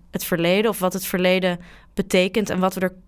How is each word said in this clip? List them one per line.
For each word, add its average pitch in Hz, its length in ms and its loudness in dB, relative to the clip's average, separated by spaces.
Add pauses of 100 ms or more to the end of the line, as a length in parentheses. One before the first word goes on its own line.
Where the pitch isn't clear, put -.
(120)
het - 140 -8
verleden 185 460 2
of 202 80 -6
wat 185 140 0
het 185 120 -6
verleden 185 540 0 (340)
betekent 190 560 0
en 185 100 -2
wat 185 140 0
we 185 180 -2 (160)